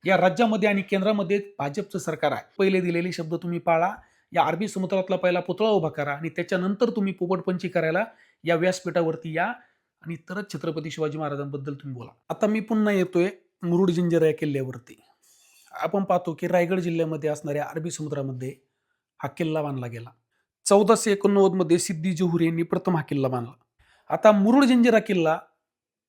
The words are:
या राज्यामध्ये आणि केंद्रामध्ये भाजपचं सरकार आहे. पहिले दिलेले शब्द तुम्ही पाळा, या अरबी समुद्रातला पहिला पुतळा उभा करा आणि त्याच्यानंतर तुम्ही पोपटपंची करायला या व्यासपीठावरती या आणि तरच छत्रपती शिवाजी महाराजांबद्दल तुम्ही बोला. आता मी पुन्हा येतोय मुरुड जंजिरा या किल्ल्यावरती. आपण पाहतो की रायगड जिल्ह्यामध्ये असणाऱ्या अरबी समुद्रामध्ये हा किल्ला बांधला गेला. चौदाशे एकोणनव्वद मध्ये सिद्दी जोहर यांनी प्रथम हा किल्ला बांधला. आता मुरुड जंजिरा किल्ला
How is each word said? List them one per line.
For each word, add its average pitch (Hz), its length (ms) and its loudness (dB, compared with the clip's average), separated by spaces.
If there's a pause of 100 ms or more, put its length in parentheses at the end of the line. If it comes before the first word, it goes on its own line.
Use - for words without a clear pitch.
या 185 120 4
राज्यामध्ये 214 520 2
आणि 196 120 0
केंद्रामध्ये 202 600 0 (180)
भाजपचं 143 400 -6
सरकार 151 320 -2
आहे. 117 120 -4 (160)
पहिले 190 220 4
दिलेले 175 300 -2
शब्द 165 240 -6
तुम्ही 170 240 -6
पाळा, 170 320 2 (400)
या 165 120 2
अरबी 165 240 -2
समुद्रातला 190 480 -2
पहिला 180 240 2
पुतळा 185 300 0
उभा 175 200 2
करा 147 240 -4
आणि 156 160 -8
त्याच्यानंतर 190 600 -2
तुम्ही 196 240 -2
पोपटपंची 180 540 -4
करायला 165 380 -2 (380)
या 170 120 2
व्यासपीठावरती 165 840 -2
या 175 80 0 (560)
आणि - 140 -10
तरच 196 380 -12
छत्रपती 160 380 -8
शिवाजी 156 260 -4
महाराजांबद्दल 143 560 -6
तुम्ही 135 240 -12
बोला. 117 140 -18 (180)
आता 165 180 -2
मी 214 120 0
पुन्हा 214 340 0
येतोय 180 360 2 (340)
मुरुड 175 280 2
जंजिरा 165 340 2
या 156 80 4
किल्ल्यावरती. 135 680 -6 (720)
आपण 190 320 -2
पाहतो 180 360 0
की 175 80 -4
रायगड 180 320 2
जिल्ह्यामध्ये 165 500 -2
असणाऱ्या 147 340 -4
अरबी 160 280 -8
समुद्रामध्ये 135 640 -8 (680)
हा 143 40 -6
किल्ला 156 340 -4
बांधला 135 260 -6
गेला. 117 220 -14 (560)
चौदाशे 214 460 4
एकोणनव्वद 196 400 4
मध्ये 175 280 2
सिद्दी 170 320 -4
जोहर 170 300 0
यांनी 165 220 0
प्रथम 175 320 0
हा 151 60 0
किल्ला 139 260 -2
बांधला. 123 260 -6 (560)
आता 185 220 6
मुरुड 226 340 6
जंजिरा 233 340 6
किल्ला 175 400 0 (680)